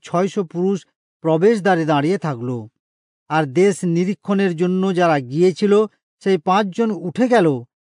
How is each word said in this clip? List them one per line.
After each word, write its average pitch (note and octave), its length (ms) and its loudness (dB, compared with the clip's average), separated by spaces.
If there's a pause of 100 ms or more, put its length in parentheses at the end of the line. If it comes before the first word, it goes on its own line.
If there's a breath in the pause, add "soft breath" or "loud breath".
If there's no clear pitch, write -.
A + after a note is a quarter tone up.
ছয়শ F3+ 360 -2
পুরুষ F#3 480 -2 (340)
প্রবেশদ্বারে F3 640 2
দাঁড়িয়ে D3+ 320 0
থাকল। B2 500 -6 (640)
আর D#3 160 0
দেশ F3 380 0
নিরীক্ষণের F#3 720 -2
জন্য F#3 400 0
যারা E3 240 2
গিয়েছিল, F#3 640 0 (380)
সেই F#3+ 140 0
পাঁচজন G3+ 540 0
উঠে F3+ 360 -2
গেল। E3+ 340 2 (220)